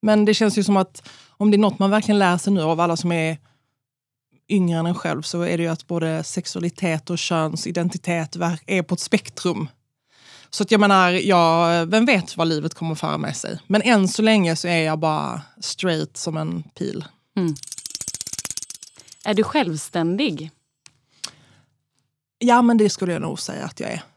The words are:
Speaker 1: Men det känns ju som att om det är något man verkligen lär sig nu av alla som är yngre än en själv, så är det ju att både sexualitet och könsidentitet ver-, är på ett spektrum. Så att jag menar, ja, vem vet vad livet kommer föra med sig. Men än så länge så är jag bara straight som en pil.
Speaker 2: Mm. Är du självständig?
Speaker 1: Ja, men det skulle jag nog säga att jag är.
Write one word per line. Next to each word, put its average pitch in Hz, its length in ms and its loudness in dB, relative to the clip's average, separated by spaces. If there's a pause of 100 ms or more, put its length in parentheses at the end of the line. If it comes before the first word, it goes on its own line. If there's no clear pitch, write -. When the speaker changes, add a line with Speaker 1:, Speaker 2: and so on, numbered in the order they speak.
Speaker 1:
Men 214 240 4
det 214 80 4
känns 208 240 2
ju 202 60 2
som 196 140 4
att - 320 -2 (200)
om 208 220 2
det 208 40 6
är 202 40 6
något 208 200 2
man 196 100 4
verkligen 208 300 2
lär 180 180 4
sig 196 160 0
nu 185 80 2
av 160 180 0
alla 170 180 2
som 175 140 -2
är 160 260 0 (1120)
yngre 175 300 2
än 165 60 0
en 175 100 0
själv, 156 260 -4
så 170 200 -6
är 170 160 -2
det 170 60 0
ju 170 60 -2
att 160 180 -6
både 160 360 -2
sexualitet 170 880 -6
och 170 80 -4
könsidentitet 170 1160 -4
ver-, 170 320 -4
är 185 160 -2
på 170 100 -4
ett 175 60 -4
spektrum. - 680 -2 (800)
Så - 140 -4
att 180 80 0
jag 214 100 6
menar, 190 300 6
ja, 170 560 4 (180)
vem 220 200 2
vet 220 320 0
vad 165 100 2
livet 160 260 -2
kommer 160 220 -6
föra 151 220 -4
med 151 200 -6
sig. - 300 -8
Men 202 140 2
än 202 260 4
så 196 140 -2
länge 208 340 4
så 175 120 -6
är 170 160 2
jag 156 160 -2
bara 151 420 -2 (200)
straight 160 560 -4
som 156 200 -6
en 160 260 -6
pil. - 420 -8 (320)
Speaker 2:
Mm. 170 180 0 (1700)
Är 214 80 0
du 208 100 2
självständig? 170 1080 -2 (1900)
Speaker 1:
Ja, 240 220 6
men 233 160 6
det 214 120 6
skulle 180 240 -4
jag 151 80 -4
nog 160 180 -6
säga - 260 -10
att - 140 -14
jag - 120 -6
är. 160 100 -8 (160)